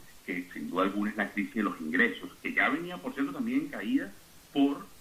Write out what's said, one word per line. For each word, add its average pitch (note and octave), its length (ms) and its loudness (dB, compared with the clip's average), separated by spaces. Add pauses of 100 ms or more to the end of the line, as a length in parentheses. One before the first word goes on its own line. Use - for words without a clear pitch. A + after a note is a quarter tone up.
(260)
que F2+ 280 -6
sin D2+ 160 -6
duda F2+ 140 4
alguna G#2 280 0
es - 60 -6
la G2+ 140 0
crisis G2+ 240 -2
de A2 80 2
los F2+ 160 0
ingresos, D#2+ 500 2 (140)
que F#2 100 -4
ya G2 160 4
venía, F3 280 -2
por C3 160 -6
cierto, C#3 180 0
también C3 300 0
en D#3+ 80 -4
caída B2 420 0 (420)
por C#3 320 4 (160)